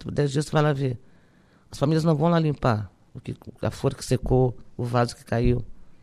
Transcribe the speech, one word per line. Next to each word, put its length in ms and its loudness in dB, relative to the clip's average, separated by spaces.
dez 220 0
dias, 140 -2
tu 60 -8
vai 100 4
lá 100 4
ver. 260 -2
As 80 -14
famílias 240 2
não 140 4
vão 140 2
lá 100 4
limpar 500 0
o 60 -14
que, 160 -10
a 100 -2
flor 240 -2
que 100 -14
secou, 520 2
o 80 -6
vaso 300 0
que 100 -20
caiu. 340 2